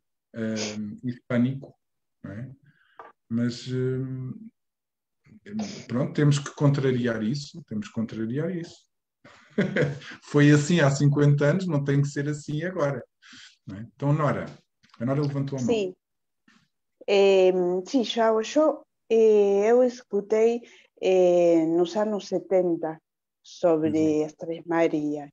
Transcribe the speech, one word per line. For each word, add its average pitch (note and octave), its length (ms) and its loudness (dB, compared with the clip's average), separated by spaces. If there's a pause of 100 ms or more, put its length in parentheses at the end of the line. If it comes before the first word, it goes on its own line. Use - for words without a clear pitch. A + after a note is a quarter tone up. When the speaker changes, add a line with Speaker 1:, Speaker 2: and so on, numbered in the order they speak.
(340)
Speaker 1:
eh, A2+ 200 -6 (500)
hispânico, B2 680 -4 (500)
não - 100 -14
é? B2+ 180 -12 (800)
Mas, A#2 380 -4
eh, - 1900 -10 (320)
pronto, C3+ 260 -4
temos D3 280 2
que - 140 -12
contrariar B2+ 680 0
isso, C#3+ 440 -6
temos G#2+ 220 -8
que - 60 -20
contrariar A2+ 600 -6
isso. - 320 -12 (680)
<laughs> - 680 -4
Foi D3 260 6
assim D3 300 4
há C#3 100 4
cinquenta C#3+ 560 4
anos, F#3 200 0
não D3 180 -2
tem C#3+ 180 2
que C#3+ 60 -2
ser C#3+ 200 -6
assim D3+ 360 -8
agora, D3 380 -4 (640)
não F#2+ 120 -14
é? A2+ 160 -14
Então, C#3+ 180 0
Nora, A#2+ 340 -2 (520)
a A2+ 80 -6
Nora C#3 160 -2
levantou C#3 360 -4
a B2+ 40 -8
mão. A#2 100 0
Speaker 2:
Sim. G3 220 -2 (1120)
Em, F#3 800 4
sim, C4+ 160 0
João, A3 380 0
eu, D4 420 0 (280)
eh, G#3 600 4
eu B3 140 6
escutei, A3+ 760 0 (380)
eh, F3 680 4
nos E3+ 300 0
anos G#3+ 320 -4
setenta E3+ 720 -2 (440)
sobre D#3+ 480 0 (300)
Speaker 1:
Uhum. D3+ 40 0
Speaker 2:
as D3+ 80 -10
Três E3 320 -10
Marias. D3+ 680 -2